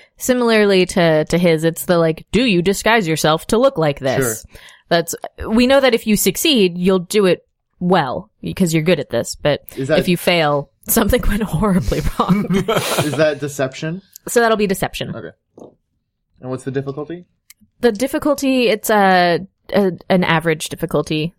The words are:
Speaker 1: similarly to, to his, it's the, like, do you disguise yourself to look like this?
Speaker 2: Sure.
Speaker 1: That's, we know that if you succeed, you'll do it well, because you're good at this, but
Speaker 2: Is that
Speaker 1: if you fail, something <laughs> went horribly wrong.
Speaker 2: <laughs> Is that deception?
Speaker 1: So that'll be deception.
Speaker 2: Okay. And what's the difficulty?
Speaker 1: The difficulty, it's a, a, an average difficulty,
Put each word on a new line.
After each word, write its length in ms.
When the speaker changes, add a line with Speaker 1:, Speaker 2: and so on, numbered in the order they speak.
Speaker 1:
similarly 720
to, 380
to 140
his, 260
it's 220
the, 120
like, 320
do 140
you 180
disguise 460
yourself 400
to 100
look 180
like 220
this? 440
Speaker 2:
Sure. 80
Speaker 1:
That's, 240
we 180
know 140
that 120
if 140
you 100
succeed, 640
you'll 220
do 260
it 200
well, 480
because 320
you're 120
good 160
at 100
this, 240
but 300
Speaker 2:
Is 120
that 100
Speaker 1:
if 100
you 80
fail, 540
something 360
<laughs> 60
went 140
horribly 580
wrong. 280
Speaker 2:
<laughs> 80
Is 640
that 240
deception? 640
Speaker 1:
So 120
that'll 160
be 120
deception. 460
Speaker 2:
Okay. 160
And 100
what's 120
the 80
difficulty? 540
Speaker 1:
The 100
difficulty, 800
it's 200
a, 520
a, 180
an 140
average 460
difficulty, 680